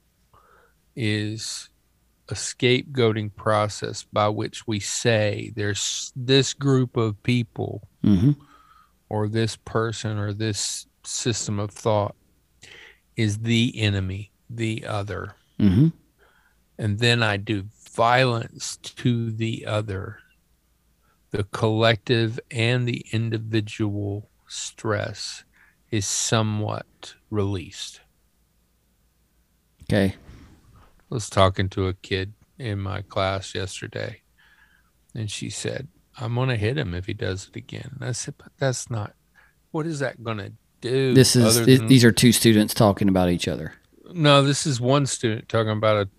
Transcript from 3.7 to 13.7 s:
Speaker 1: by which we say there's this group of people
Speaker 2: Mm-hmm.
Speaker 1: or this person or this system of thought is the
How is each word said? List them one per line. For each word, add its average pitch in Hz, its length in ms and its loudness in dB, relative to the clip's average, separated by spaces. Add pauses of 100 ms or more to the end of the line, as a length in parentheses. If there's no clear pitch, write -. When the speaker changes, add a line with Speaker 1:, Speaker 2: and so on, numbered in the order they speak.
Speaker 1:
by 104 240 0
which - 380 -6
we 107 140 -2
say 107 760 0
there's - 580 -6
this 131 400 2
group 131 420 0
of 110 260 -2
people 107 680 -4 (160)
Speaker 2:
Mm-hmm. 104 280 4 (760)
Speaker 1:
or 107 200 -4
this 110 280 -2
person 110 640 -4
or 104 140 -4
this 107 540 -6 (180)
system - 540 -4
of 104 140 -4
thought 107 420 0 (1000)
is 107 220 0
the 117 420 0